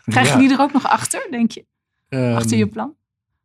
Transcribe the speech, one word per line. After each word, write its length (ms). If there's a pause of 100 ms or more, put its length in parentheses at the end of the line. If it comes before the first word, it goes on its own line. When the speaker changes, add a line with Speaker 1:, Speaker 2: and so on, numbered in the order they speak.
Speaker 1:
Krijg 220
je 60
Speaker 2:
Ja. 60
Speaker 1:
die 120
er 80
ook 140
nog 140
achter, 440
denk 200
je? 140 (440)
Speaker 2:
Ehm, 260
Speaker 1:
Achter 220
je 100
plan? 280 (500)